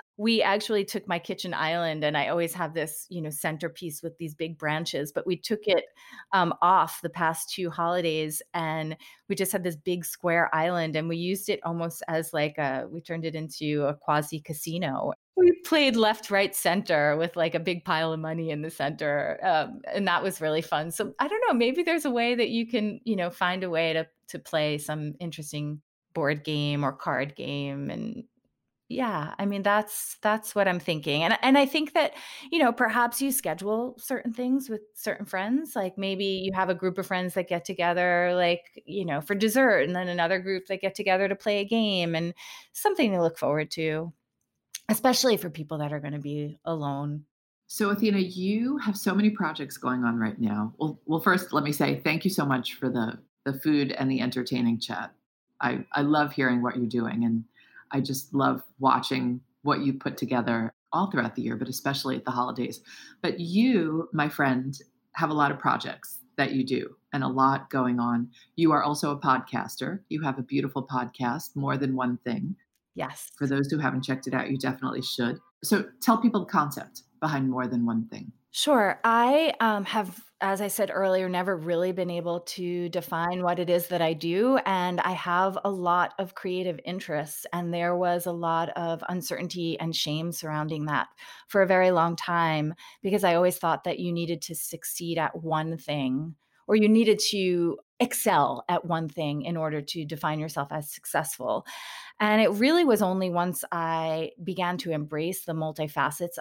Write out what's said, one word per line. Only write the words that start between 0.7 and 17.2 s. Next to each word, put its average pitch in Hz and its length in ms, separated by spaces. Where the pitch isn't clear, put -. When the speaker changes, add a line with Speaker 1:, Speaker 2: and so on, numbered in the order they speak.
Speaker 1:
took - 220
my 175 140
kitchen 180 340
island, 160 480
and 151 160
I 135 80
always 165 280
have 165 200
this, 156 340
you 175 140
know, 151 80
centerpiece 156 720
with 165 160
these 156 160
big 165 240
branches, 151 540
but - 160
we 180 80
took 214 300
it, 185 180
um, 180 280
off 175 420
the 170 60
past 165 460
two 175 160
holidays, 165 720
and 160 440
we 196 80
just 190 160
had 185 100
this 170 140
big 180 280
square 170 480
island, 160 440
and 160 120
we 165 80
used 185 320
it 208 140
almost 170 460
as, 160 240
like, 151 260
a, 135 320
we 165 100
turned 165 240
it 160 120
into 151 500
a 147 80
quasi 151 460
casino. 160 720
We 359 160
played 285 300
left, 214 380
right, 196 220
center 160 640
with, 170 200